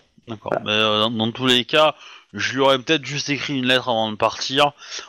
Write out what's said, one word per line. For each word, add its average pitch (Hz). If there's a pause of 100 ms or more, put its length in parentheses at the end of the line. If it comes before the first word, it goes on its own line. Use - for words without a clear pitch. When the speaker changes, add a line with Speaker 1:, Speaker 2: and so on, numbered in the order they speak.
(300)
Speaker 1:
d'accord. 110
Speaker 2:
Voilà. 110
Speaker 1:
Mais, 104 (100)
euh, 107
dans, 113
dans 113
tous 127
les 123
cas, 151 (360)
je 101
lui 135
aurais 135
peut-être 147
juste 135
écrit 143
une 127
lettre 127
avant 110
de -
partir 131 (380)